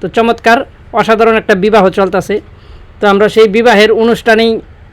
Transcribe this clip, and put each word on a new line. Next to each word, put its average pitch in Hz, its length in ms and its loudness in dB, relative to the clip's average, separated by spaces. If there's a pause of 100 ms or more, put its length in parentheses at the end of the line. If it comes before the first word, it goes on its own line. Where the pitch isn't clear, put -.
তো 190 60 -10
চমৎকার, 233 580 -2 (280)
অসাধারণ 220 420 0
একটা 214 200 -2
বিবাহ 196 340 0
চলতেছে। 196 520 -4 (600)
তো 214 60 0
আমরা 202 220 2
সেই 220 180 2
বিবাহের 214 440 2
অনুষ্ঠানেই 226 680 0 (340)